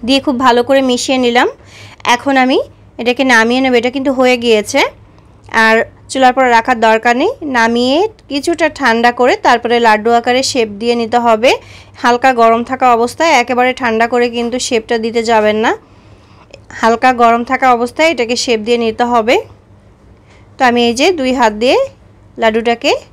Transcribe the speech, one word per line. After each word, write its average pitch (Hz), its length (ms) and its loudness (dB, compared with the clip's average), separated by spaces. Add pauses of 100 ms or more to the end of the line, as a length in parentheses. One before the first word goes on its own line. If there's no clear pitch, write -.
দিয়ে 269 200 0
খুব 269 180 -2
ভালো 240 240 2
করে 269 120 2 (100)
মিশিয়ে 254 340 -2
নিলাম। 247 240 2 (640)
এখন 269 200 -4 (100)
আমি 269 140 0 (420)
এটাকে 240 220 -2 (100)
নামিয়ে 233 320 2
নেব। 254 160 0
এটা 247 160 -2
কিন্তু 269 220 -2
হয়ে 254 260 2
গিয়েছে, 226 360 0 (840)
আর 220 120 4 (340)
চুলার 262 260 2
পর 262 80 2 (120)
রাখার 233 220 0 (100)
দরকার 220 320 2
নেই। 392 120 0 (240)
নামিয়ে 240 420 0 (320)
কিছুটা 311 360 -2 (140)
ঠান্ডা 233 300 2 (100)
করে 254 140 2 (120)
তারপরে 240 300 2 (100)
লাড্ডু 214 320 2
আকারে 247 320 0
shape 233 180 -2 (120)
দিয়ে 233 200 -2
নিতে 233 260 -2
হবে। 226 240 2 (520)
হালকা 240 280 2 (100)
গরম 226 200 4 (100)
থাকা 262 160 -2 (100)
অবস্থায়, 247 360 0 (100)
একেবারে 247 280 0 (100)
ঠান্ডা 226 320 0
করে 240 140 0 (100)
কিন্তু 240 200 -4 (100)
শেপটা 233 380 -4
দিতে 233 160 -4 (100)
যাবেন 214 340 2
না, 285 80 0 (1080)
হালকা 233 300 2 (120)
গরম 233 280 2
থাকা 262 160 -2 (100)
অবস্থায় 247 360 -2
এটাকে 240 320 -4
shape 233 220 -2
দিয়ে 233 180 0
নিতে 220 280 -2
হবে। 240 240 2 (1200)
তো - 120 -6
আমি 240 200 0
এই 233 120 -2
যে 294 60 2 (140)
দুই 254 100 -2 (100)
হাত 220 120 2 (100)
দিয়ে 269 140 2 (680)
লাড্ডুটাকে 226 500 0 (200)